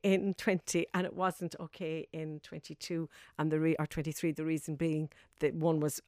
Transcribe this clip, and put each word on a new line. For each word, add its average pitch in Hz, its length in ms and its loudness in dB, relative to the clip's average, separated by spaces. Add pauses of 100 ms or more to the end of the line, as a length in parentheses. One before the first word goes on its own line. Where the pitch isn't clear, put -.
in 190 320 4
twenty 175 580 2
and 185 140 2
it - 80 -6
wasn't 180 460 -2
okay 160 520 -6
in 156 280 -6
twenty-two, 165 680 -6 (300)
and 151 140 2
the 156 80 4
re-, 160 180 4
or 151 80 0
twenty-three, 156 460 -2
the 156 120 -4
reason 160 300 -2
being 156 340 0 (300)
that 147 160 2
one 160 260 4
was 151 280 0